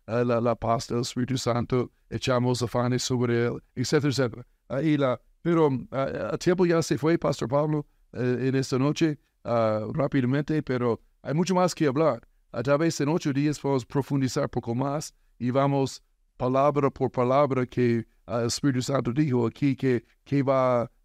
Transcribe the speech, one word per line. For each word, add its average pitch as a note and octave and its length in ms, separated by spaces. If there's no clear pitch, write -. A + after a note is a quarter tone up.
ah, A#2 160
la, A#2+ 160
la A#2 160
paz A#2 320
del A#2+ 120
Espíritu B2 380
Santo, A#2+ 540
echamos B2 520
afanes B2 420
sobre A#2+ 440
Él, - 160
etcétera, C#3+ 340
etcétera. B2 380
Ahí D3+ 280
la, C3 220
pero, E3 280
ah, C3+ 400
el D3+ 80
tiempo F3+ 260
ya E3 160
se D#3 160
fue, D#3 200
Pastor - 320
Pablo, D3 360
eh, B2 360
en C3 80
esta C3 220
noche, D3 400
ah, A2 500
rápidamente, C#3+ 680
pero B2 400
hay C3+ 120
mucho F3 220
más F3+ 180
que D#3 140
hablar. C#3 340
Ah, A#2+ 60
tal C#3 160
vez D#3+ 240
en C#3+ 80
ocho D#3 240
días C#3+ 260
podemos C#3 240
profundizar C#3 640
poco A#2 280
más C#3 380
y A#2 100
vamos C3+ 540
palabra C3+ 540
por B2+ 200
palabra C3 540
que, A#2+ 400
ah, A#2 140
el A#2 60
Espíritu B2+ 360
Santo B2+ 280
dijo B2 360
aquí C3+ 280
que, B2+ 300
que C#3+ 200
va B2+ 460